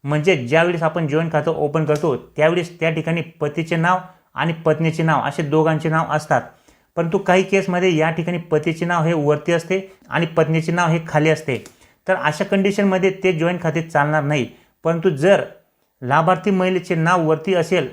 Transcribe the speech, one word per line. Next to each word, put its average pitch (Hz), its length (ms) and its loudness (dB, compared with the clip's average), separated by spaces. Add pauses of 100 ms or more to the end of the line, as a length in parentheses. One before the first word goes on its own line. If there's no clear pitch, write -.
म्हणजे 151 340 2
ज्यावेळेस 160 460 0
आपण 160 240 -2
जॉईंट 160 240 -2
खातं 156 200 0
ओपन 156 340 -2
करतो, 147 300 0 (220)
त्यावेळेस 170 420 0
त्या 165 100 0
ठिकाणी 160 320 -2 (180)
पतीचे 160 360 -4
नाव 175 240 2 (360)
आणि 165 180 -2 (120)
पत्नीचे 160 380 2
नाव 143 240 2
असे 147 160 -4
दोघांचे 156 460 2
नाव 160 220 0
असतात, 147 300 0 (560)
परंतु 170 200 0
काही 190 260 2
केसमध्ये 185 520 0
या 156 140 2
ठिकाणी 170 280 -4 (140)
पतीचे 160 340 0
नाव 170 180 0
हे 170 100 2
वरती 147 380 0
असते 170 280 0 (300)
आणि 165 160 0
पत्नीचे 160 460 0
नाव 175 180 0
हे 165 180 2
खाली 156 220 2
असते. 147 340 -2 (440)
तर 185 80 2
अशा 151 280 -2
कंडिशनमध्ये 190 680 2 (140)
ते 185 80 4
जॉईंट 170 300 -2
खाते 160 200 -2
चालणार 151 420 0
नाही. 139 240 -2 (380)
परंतु 165 240 0
जर 156 320 4 (600)
लाभार्थी 160 500 2
महिलेचे 185 440 0
नाव 165 340 2
वरती 160 240 0
असेल 165 400 0